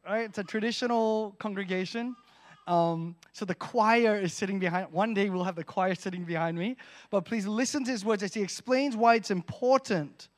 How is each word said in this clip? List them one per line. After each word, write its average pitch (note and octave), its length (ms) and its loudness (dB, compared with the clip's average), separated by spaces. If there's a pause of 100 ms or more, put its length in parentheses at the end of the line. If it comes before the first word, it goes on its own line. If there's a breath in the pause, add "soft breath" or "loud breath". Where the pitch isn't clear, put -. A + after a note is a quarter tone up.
right? A3 180 -2
It's G#3+ 140 -8
a G3 60 -4
traditional A3 920 0
congregation. G3 760 -4 (520 loud breath)
Um, E3+ 500 2 (160)
so - 120 -8
the F#3 100 -4
choir A3+ 640 4
is F#3+ 160 -2
sitting G3 260 -4
behind. F3+ 340 -2
One G#3 220 0
day G3 160 2
we'll F3+ 140 0
have F3+ 120 -4
the E3 80 -8
choir F#3 300 0
sitting F3+ 300 -6
behind E3 340 -2
me. A3+ 180 -2 (340 loud breath)
But G3 140 0
please G#3+ 220 -2
listen A#3+ 380 0
to A#3+ 60 -2
his G#3 140 -4
words G#3 180 0
as G3 120 -6
he A3 80 -2
explains B3+ 540 0
why A#3 200 6
it's A3 140 -2
important G3+ 1080 0